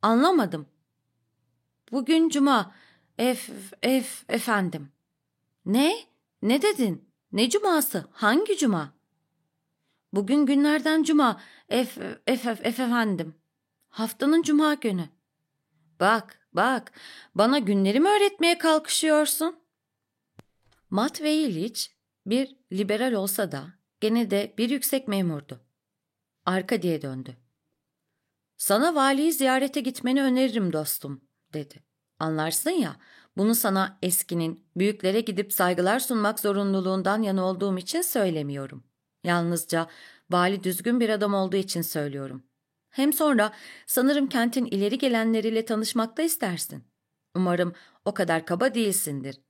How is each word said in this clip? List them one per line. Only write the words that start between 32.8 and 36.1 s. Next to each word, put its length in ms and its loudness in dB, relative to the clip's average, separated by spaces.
bunu 180 2
sana 480 0
eskinin, 640 -4
büyüklere 440 0
gidip 320 -4
saygılar 480 2
sunmak 400 -2